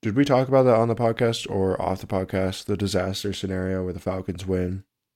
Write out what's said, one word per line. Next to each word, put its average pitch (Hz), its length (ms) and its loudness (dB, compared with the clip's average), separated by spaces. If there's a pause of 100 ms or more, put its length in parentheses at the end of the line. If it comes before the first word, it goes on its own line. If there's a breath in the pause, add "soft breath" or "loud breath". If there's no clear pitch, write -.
did 107 140 -2
we 143 80 4
talk 131 240 2
about 131 160 6
that 123 120 6
on 113 120 4
the 117 60 2
podcast 117 560 0
or 95 320 0
off 95 180 -2
the 101 60 -12
podcast? 95 580 -2
The 104 120 -2
disaster 95 560 -2
scenario 92 500 -4
where 90 100 -4
the 87 80 -8
Falcons 92 460 -6
win, 92 380 -2 (320)